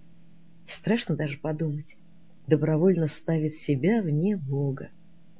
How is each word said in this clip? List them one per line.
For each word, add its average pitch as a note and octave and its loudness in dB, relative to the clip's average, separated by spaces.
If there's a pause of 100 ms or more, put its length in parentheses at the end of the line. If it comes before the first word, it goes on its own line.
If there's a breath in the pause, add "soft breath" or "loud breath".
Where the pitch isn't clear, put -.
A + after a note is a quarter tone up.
(680)
И - -14
страшно G3+ 0
даже C#3+ -4
подумать, D#3 -4 (500)
добровольно D#3 4
ставят D#3 0
себя D#3 2
вне F3 2
Бога, C#3 -2 (500)